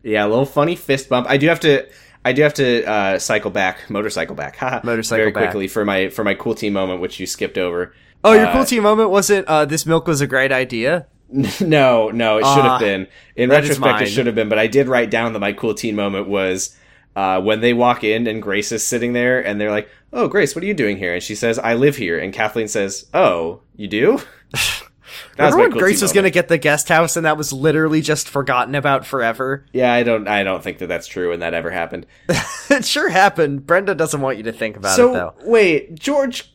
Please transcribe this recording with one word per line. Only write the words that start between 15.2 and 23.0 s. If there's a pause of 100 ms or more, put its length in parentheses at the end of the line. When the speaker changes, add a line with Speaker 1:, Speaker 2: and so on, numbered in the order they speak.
Speaker 1:
that
my
cool
teen
moment
was, (400)
uh,
when
they
walk
in
and
Grace
is
sitting
there
and
they're
like, (260)
"Oh,
Grace,
what
are
you
doing
here?"
And
she
says,
"I
live
here."
And
Kathleen
says,